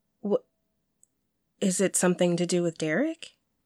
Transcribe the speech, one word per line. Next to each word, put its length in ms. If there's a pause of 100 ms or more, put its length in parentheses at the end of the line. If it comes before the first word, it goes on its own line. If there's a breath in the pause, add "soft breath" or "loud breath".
(240)
Wh-, 220 (1120)
is 220
it 140
something 420
to 80
do 160
with 160
Derek? 540 (340)